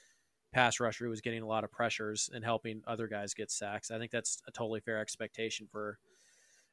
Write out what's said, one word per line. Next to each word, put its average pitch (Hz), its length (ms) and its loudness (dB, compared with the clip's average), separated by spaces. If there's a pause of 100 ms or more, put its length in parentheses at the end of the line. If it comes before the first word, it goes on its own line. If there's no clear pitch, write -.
(520)
pass 123 280 8
rusher 120 240 0
who 120 60 -2
was 110 100 -4
getting 113 220 -2
a 110 40 -8
lot 110 180 4
of 104 80 -4
pressures 107 600 0
and 117 120 -6
helping 110 420 0
other 113 220 -2
guys 104 260 -2
get 107 160 -4
sacks. 104 400 -4
I 113 80 -4
think 117 120 -4
that's - 360 -2
a 123 60 -14
totally 110 280 -2
fair 110 180 -2
expectation 110 720 -4
for 104 280 -6 (720)